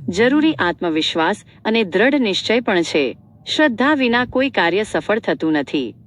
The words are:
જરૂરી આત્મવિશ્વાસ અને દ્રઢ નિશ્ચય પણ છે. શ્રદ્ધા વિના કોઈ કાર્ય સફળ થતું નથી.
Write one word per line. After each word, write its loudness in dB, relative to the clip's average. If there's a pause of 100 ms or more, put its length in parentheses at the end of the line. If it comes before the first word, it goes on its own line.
જરૂરી 2
આત્મવિશ્વાસ -2 (220)
અને 2
દ્રઢ 2
નિશ્ચય 0
પણ 0
છે. 0 (300)
શ્રદ્ધા 2
વિના 0
કોઈ -2
કાર્ય 0
સફળ -2
થતું -2
નથી. -2 (120)